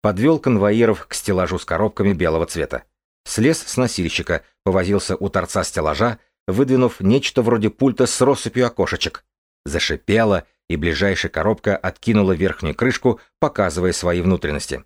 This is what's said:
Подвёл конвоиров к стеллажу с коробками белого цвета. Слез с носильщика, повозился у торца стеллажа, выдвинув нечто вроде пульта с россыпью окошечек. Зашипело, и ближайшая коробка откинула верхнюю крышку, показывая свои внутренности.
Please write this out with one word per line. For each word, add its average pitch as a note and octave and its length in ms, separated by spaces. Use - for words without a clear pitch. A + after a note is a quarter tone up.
Подвёл A2 320
конвоиров A2 680
к - 80
стеллажу F#2 420
с - 80
коробками G2 480
белого E2 320
цвета. D2 380
Слез C#3 420
с - 100
носильщика, F2 680
повозился F#2 520
у G2 140
торца F#2 340
стеллажа, E2 560
выдвинув B2+ 540
нечто A#2+ 420
вроде A2 300
пульта C3 340
с - 160
россыпью B2 460
окошечек. - 580
Зашипело, F2+ 800
и E2 60
ближайшая E2+ 560
коробка G2+ 440
откинула G2 580
верхнюю E2 420
крышку, B2+ 440
показывая F#2 540
свои F2 280
внутренности. D2 640